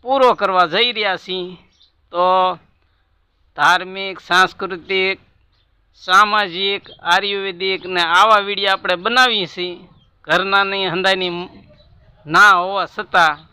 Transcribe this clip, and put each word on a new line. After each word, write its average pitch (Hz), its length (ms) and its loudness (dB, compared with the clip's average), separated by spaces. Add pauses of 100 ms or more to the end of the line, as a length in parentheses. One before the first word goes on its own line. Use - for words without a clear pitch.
પૂરો 254 320 2
કરવા 185 320 0
જઈ 214 260 -2
રહ્યા 208 260 -4
છીએ. 185 400 -10 (540)
તો 185 480 0 (960)
ધાર્મિક, 185 640 -2
સાંસ્કૃતિક, 185 1000 -2 (760)
સામાજિક, 196 960 0 (120)
આયુર્વેદિક 190 840 -2
ને 180 160 -4
આવા 196 380 4
વીડિયો 196 340 -2
આપણે 190 220 -2
બનાવીએ 220 520 0
છીએ, 180 320 -12 (440)
ઘરના 196 400 0
ની 196 240 -4
હંધાઈની 185 640 -2 (760)
ના 190 260 6
હોવા 185 340 0
છતાં. 165 540 0 (140)